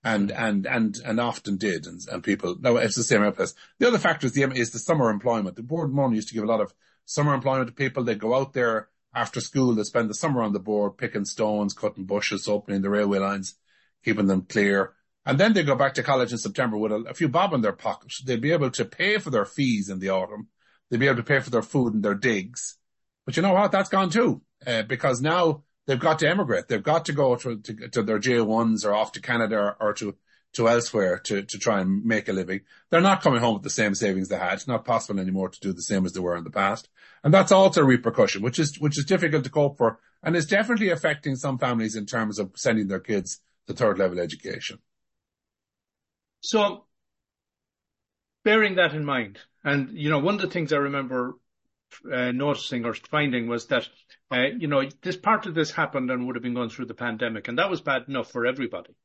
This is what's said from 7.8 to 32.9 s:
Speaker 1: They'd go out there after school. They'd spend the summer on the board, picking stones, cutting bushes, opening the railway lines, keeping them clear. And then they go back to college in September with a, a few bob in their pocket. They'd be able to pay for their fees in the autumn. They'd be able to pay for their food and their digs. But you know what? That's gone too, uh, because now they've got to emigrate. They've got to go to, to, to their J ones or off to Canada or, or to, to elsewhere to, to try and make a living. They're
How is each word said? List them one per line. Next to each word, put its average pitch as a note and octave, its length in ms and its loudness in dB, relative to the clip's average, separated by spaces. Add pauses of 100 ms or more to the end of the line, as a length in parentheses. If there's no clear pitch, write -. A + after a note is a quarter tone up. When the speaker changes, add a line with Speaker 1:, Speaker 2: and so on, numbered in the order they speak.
Speaker 1:
They'd A2+ 120 0
go A2 160 0
out C3+ 200 0
there A#2 340 0 (260)
after A#2 280 -4
school. B2+ 340 2
They'd G#2+ 100 0
spend A2+ 240 0
the G#2+ 60 -8
summer C3+ 260 0
on G#2 120 0
the G2+ 60 -2
board, G#2 380 -2
picking G#2+ 280 -4
stones, G#2 480 -2
cutting G2 320 -6
bushes, G2+ 420 -2
opening G#2 340 -2
the G2 80 0
railway G2+ 300 2
lines, G2 360 -4 (500)
keeping G#2 220 2
them F#2+ 160 2
clear. G2 500 2 (320)
And C3+ 120 0
then G#3 140 6
they F#3 120 4
go C#3+ 120 2
back C3+ 200 0
to B2 80 -2
college B2+ 280 2
in A#2+ 60 -6
September G#2+ 400 -2
with G#2+ 160 0
a, A2+ 160 -4
a - 40 -10
few D#3 140 0
bob E3+ 260 2
in C3 60 0
their G#2 140 0
pocket. - 400 -8 (100)
They'd B2 160 -2
be D3 140 0
able C#3+ 180 2
to A#2 140 -2
pay G3+ 320 -2
for D#3 140 -6
their G#2 140 2
fees A2 440 0
in F#2+ 100 -8
the F#2+ 120 -2
autumn. F#2+ 360 -4 (420)
They'd A#2+ 120 0
be C#3 60 4
able B2+ 100 4
to A#2 60 -4
pay C3+ 180 2
for - 80 -12
their A#2+ 120 2
food A#2+ 320 0
and G#2+ 80 0
their G2+ 140 0
digs. G#2+ 600 -4 (480)
But B2 100 -6
you E3 80 2
know G3 100 4
what? G3+ 200 4
That's G3 160 0
gone F#3+ 200 2
too, G#3+ 320 2 (240)
uh, A2+ 180 -2
because B2 380 0
now D#3+ 420 2 (220)
they've C3 140 0
got D#3 200 2
to D3 100 4
emigrate. C#3+ 380 0
They've G#2+ 140 -2
got D#3+ 240 0
to E3 80 -4
go C3+ 220 2
to, A#2 220 -8
to, A#2 320 -12
to A#2 140 0
their G#2+ 140 0
J A#2+ 240 2
ones A2 440 2
or G2+ 100 2
off G#2+ 180 0
to G2+ 80 -12
Canada A2+ 360 -2
or, G2+ 220 0
or G#2 160 0
to, G#2 200 -6 (380)
to A2+ 160 2
elsewhere G#2+ 560 2
to, G2 180 -2
to - 160 -10
try G#2 220 2
and G2 240 0
make A2 220 0
a G#2+ 60 -2
living. F#2+ 280 -4 (280)
They're E3+ 120 4